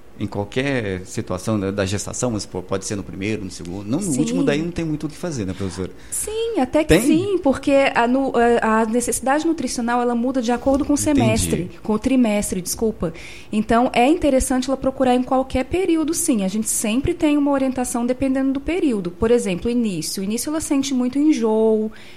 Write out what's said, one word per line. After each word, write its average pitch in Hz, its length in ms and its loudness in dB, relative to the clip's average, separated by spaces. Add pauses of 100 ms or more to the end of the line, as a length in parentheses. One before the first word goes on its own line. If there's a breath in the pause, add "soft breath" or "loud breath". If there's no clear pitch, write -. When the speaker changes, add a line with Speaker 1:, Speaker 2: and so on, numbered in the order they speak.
(200)
Speaker 1:
em 101 80 -4
qualquer 101 800 -4
situação 104 540 -4
da, 95 120 0
da 101 140 -2
gestação, 101 460 -4
mas, 104 140 -4
pô, - 160 -8
pode 95 240 -4
ser 110 100 -4
no 95 80 -6
primeiro, 104 420 -4
no 95 40 -10
segundo, 92 400 -10
não 139 100 0
no 196 140 -2
Speaker 2:
Sim. 123 60 2
Speaker 1:
último, 233 240 0
daí 147 180 2
não 170 80 -4
tem 170 160 -4
muito 151 220 -4
o - 20 -10
que 143 60 -14
fazer, 143 300 -4
né, 92 80 -4
professora? 92 380 -6 (200 loud breath)
Speaker 2:
Sim, 440 480 -4
até 269 240 2
que 320 100 -2
Speaker 1:
Tem? - 80 6
Speaker 2:
sim, 339 400 2
porque 269 300 0 (240)
a 233 100 4
nu-, 262 280 0 (280)
a, 220 200 2
a 233 40 2
necessidade 247 600 0
nutricional, 247 540 -2
ela 240 120 0
muda 247 280 0
de 226 100 0
acordo 269 340 2
com 285 80 2
o 285 60 2
Speaker 1:
Entendi. 294 220 2
Speaker 2:
semestre, 175 500 2 (100)
com 214 120 -2
o 214 60 2
trimestre, 214 600 2
desculpa. 190 520 -4 (380 loud breath)
Então, 226 420 2
é 233 120 4
interessante 262 640 2
ela 262 80 0
procurar 262 380 2
em 247 80 2
qualquer 262 400 0
período, 320 500 0
sim. 247 300 0
A 190 60 0
gente 220 200 -2
sempre 247 440 0
tem 311 240 2
uma 285 140 2
orientação 254 540 0
dependendo 269 460 0
do 269 80 -2
período. 277 500 0
Por 226 220 0
exemplo, 240 400 2
início. 208 500 -2
O - 40 -4
início 226 240 -2
ela 311 100 -2
sente 277 340 0
muito 247 240 0
enjoo, 220 720 4 (280 loud breath)